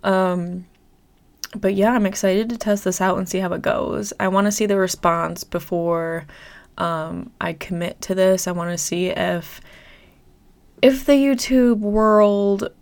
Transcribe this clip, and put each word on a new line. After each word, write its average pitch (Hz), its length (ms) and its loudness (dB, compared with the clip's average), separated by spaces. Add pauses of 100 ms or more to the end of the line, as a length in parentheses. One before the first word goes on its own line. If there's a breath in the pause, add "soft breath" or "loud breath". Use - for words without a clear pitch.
Um, 180 600 -2 (880)
but 202 200 0
yeah, 202 180 4
I'm 254 140 2
excited 196 420 0
to 240 80 -6
test 208 280 -2
this 185 180 -2
out 185 160 0
and 185 100 -6
see 185 120 -4
how 180 120 -4
it - 80 -6
goes. - 580 -4
I 190 100 0
wanna 202 240 2
see 214 120 0
the 202 140 2
response 170 680 -2
before, 170 840 -4 (520 loud breath)
um, 165 520 -6 (120)
I 170 100 -4
commit 170 500 -8
to 190 120 -4
this. 190 340 2
I 180 40 -4
wanna 175 260 -6
see 180 300 -2
if, 175 520 -4 (1200 loud breath)
if 262 240 4
the 285 80 4
YouTube 262 680 4
world 208 920 2 (120)